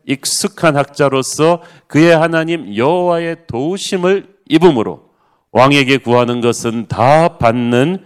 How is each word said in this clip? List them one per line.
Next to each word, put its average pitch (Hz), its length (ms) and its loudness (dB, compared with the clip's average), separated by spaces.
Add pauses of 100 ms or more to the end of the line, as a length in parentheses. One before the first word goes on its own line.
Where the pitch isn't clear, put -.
익숙한 151 680 -2
학자로서 143 840 -2 (240)
그의 165 300 4
하나님 160 600 -2
여호와의 170 600 -2 (100)
도우심을 185 800 -4 (220)
입음으로 139 560 2 (480)
왕에게 135 460 2
구하는 120 420 0
것은 117 480 -4
다 156 500 2
받는 123 680 0